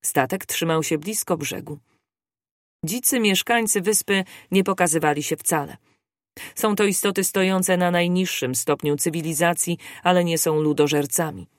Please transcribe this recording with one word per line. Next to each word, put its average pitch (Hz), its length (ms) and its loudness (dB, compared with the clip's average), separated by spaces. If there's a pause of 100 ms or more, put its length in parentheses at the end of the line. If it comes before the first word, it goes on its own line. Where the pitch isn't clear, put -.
Statek 147 420 0
trzymał 160 360 -2
się 156 160 -2
blisko 180 380 -4
brzegu. 147 420 -8 (1040)
Dzicy 240 360 -2
mieszkańcy 214 600 2
wyspy 196 440 0 (260)
nie 190 140 4
pokazywali 160 580 2
się 156 140 -4
wcale. 143 400 -2 (760)
Są 214 220 0
to 208 80 2
istoty 196 400 0
stojące 185 520 2
na 180 140 2
najniższym 175 640 0
stopniu 147 420 0
cywilizacji, 165 840 0 (240)
ale 180 220 4
nie 165 140 0
są 156 220 2
ludożercami. 147 880 0 (120)